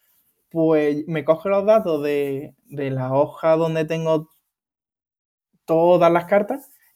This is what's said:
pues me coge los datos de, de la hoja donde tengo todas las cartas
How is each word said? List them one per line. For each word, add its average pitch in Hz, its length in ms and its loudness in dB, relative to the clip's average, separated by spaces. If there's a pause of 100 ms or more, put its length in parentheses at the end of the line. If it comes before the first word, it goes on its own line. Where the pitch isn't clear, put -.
(480)
pues 156 580 0
me 160 180 -6
coge 160 260 0
los 196 160 -2
datos 190 360 2
de, 143 520 -4 (100)
de 143 260 -8
la 131 220 -6
hoja 147 440 0
donde 160 280 -2
tengo 160 460 -4 (1400)
todas 170 440 4
las 170 160 0
cartas 208 480 -2 (200)